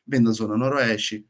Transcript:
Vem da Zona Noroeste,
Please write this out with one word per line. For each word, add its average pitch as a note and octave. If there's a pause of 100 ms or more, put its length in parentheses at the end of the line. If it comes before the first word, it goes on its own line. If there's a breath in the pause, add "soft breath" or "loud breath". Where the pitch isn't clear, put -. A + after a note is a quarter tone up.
Vem C3
da A2+
Zona G#2+
Noroeste, A2+